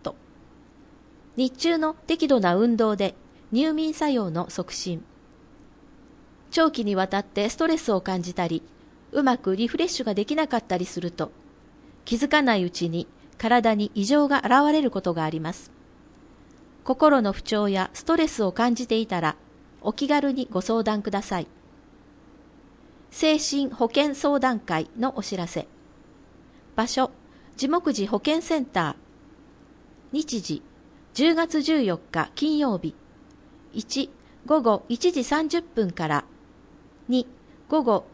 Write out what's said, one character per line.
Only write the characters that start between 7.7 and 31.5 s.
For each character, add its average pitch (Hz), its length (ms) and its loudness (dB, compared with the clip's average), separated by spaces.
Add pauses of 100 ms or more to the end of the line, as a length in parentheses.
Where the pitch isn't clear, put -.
ス 240 160 -2
を 185 80 2
感 185 220 -4
じ 175 120 -10
た 175 140 -2
り、 165 140 -6 (500)
う 285 100 0
ま 254 140 2
く 190 180 -2
リ 226 140 0
フ - 80 -6
レ 320 80 0
ッ 359 40 0
シ - 140 -4
ュ - 40 -6
が 214 80 0
で 202 100 0
き 294 100 -4
な 302 140 0
か 247 80 -2
っ 214 80 -4
た 180 140 -2
り 180 80 -4
す - 120 -10
る 170 120 -6
と、 160 200 -8 (760)
気 233 100 -2
づ 277 100 0
か 302 140 4
な 247 160 4
い 185 80 0
う 180 60 -2
ち 170 180 -4
に 165 180 -6 (300)
体 226 380 4
に 208 200 -2
異 202 100 0
常 285 220 4
が 277 120 2
現 277 340 4
れ 311 100 4
る 254 80 2
こ 190 100 -4
と 175 140 -2
が 160 100 -2
あ 156 60 -2
り 156 100 -4
ま 160 120 -6
す。 - 180 -16 (1120)
心 269 380 6
の 202 100 0
不 - 100 -10
調 208 260 0
や 190 240 0
ス - 120 -14
ト 330 120 2
レ 320 100 4
ス 226 160 -2
を 190 80 2
感 233 240 2
じ 240 140 -6
て 220 80 0
い 220 100 0
た 180 140 -4
ら、 156 160 -2 (460)
お 220 100 -2
気 277 160 -4
軽 285 240 2
に 254 180 -4
ご 185 100 -2
相 226 220 0
談 208 200 -2
く 208 80 -8
だ 202 120 -2
さ 180 180 -4
い。 - 60 -8 (1600)
精 311 280 2
神 277 320 -2
保 226 180 0
健 285 260 0
相 285 260 0
談 254 180 0
会 160 400 -4
の 254 180 -2
お 208 60 -6
知 196 140 -8
ら 175 100 -4
せ。 - 220 -8 (1080)
場 226 120 0
所、 262 240 0 (460)
地 262 120 -2
木 330 240 2
寺 202 180 -2
保 208 100 0
健 311 200 2
セ 330 180 -2
ン 262 60 -2
タ 165 320 -2 (1160)
ー。 262 40 -2
日 302 240 -4
時、 156 220 -8 (520)
十 320 200 4
月 330 280 0